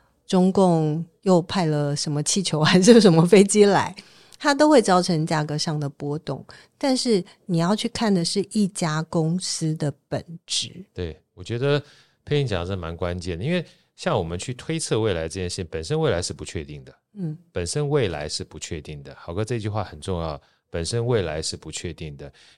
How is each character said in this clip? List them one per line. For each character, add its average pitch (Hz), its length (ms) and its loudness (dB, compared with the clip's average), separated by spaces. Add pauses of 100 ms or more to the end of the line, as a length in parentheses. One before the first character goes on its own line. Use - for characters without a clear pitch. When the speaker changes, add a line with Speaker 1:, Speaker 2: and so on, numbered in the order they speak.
(280)
Speaker 1:
中 185 240 4
共 165 520 4 (180)
又 185 200 4
派 180 240 -2
了 147 300 0
什 151 160 -4
么 147 100 0
气 185 220 0
球 151 180 -2
还 180 200 6
是 226 180 10
什 190 120 8
么 165 140 6
飞 196 180 8
机 208 220 4
来， 175 300 2 (420)
它 294 160 2
都 302 160 4
会 294 120 8
造 185 200 4
成 160 240 0
价 160 180 0
格 151 140 -6
上 151 220 -4
的 147 80 -4
波 143 320 -6
动。 - 260 -10 (320)
但 262 180 0
是 226 280 2 (220)
你 175 120 0
要 170 180 2
去 233 140 -2
看 220 240 0
的 175 100 2
是 202 160 -2 (120)
一 208 160 2
家 160 360 -2
公 165 360 0
司 160 360 -4
的 147 160 -2 (160)
本 - 160 -6 (220)
质。 - 480 -8
Speaker 2:
对， 82 260 -8 (140)
我 90 100 -18
觉 113 140 -6
得 143 240 0 (420)
佩 147 140 -2
欣 143 80 0
讲 95 160 -4
的 87 80 -6
是 98 60 -4
蛮 85 200 -8
关 87 220 -4
键 85 220 -6
的， 95 40 -8
因 151 80 -4
为 180 140 -4 (300)
像 - 220 -2
我 98 60 0
们 120 140 -6
去 - 160 -8
推 160 260 -8
测 131 200 -2
未 110 140 0
来 82 100 -4
这 85 160 -8
件 90 100 -6
事 - 80 -10
情， 90 120 -8
本 80 140 -8
身 147 160 -4
未 151 120 0
来 87 100 -2
是 87 120 -6
不 76 100 -16
确 78 200 -10
定 131 200 -16
的。 131 100 -20 (200)
Speaker 1:
嗯。 170 240 -8 (140)
Speaker 2:
本 87 140 -6
身 147 220 -4
未 139 220 0
来 76 180 -6
是 - 160 -8
不 - 160 -18
确 80 220 -10
定 73 200 -14
的。 - 160 -18
好 - 160 -14
哥 107 120 -6
这 120 140 -4
句 104 100 -6
话 104 140 -4
很 - 180 -14
重 87 200 -6
要， 78 200 -8 (280)
本 82 140 -6
身 117 220 -4
未 117 160 0
来 80 200 -4
是 - 140 -8
不 80 160 -14
确 82 220 -10
定 76 240 -14
的， 71 140 -18 (260)